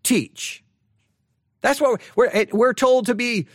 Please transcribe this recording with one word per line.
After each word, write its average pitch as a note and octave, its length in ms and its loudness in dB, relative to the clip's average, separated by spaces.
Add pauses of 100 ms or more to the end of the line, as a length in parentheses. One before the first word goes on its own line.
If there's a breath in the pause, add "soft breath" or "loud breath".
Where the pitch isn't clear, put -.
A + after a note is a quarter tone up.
teach. - 600 -4 (960)
That's C#4 200 0
what B3+ 200 0 (160 loud breath)
we're, A#3+ 100 4
we're, - 100 -2
it, G#3+ 160 0
we're A#3+ 200 2
told B3+ 340 2
to A#3+ 80 0
be A3+ 400 -4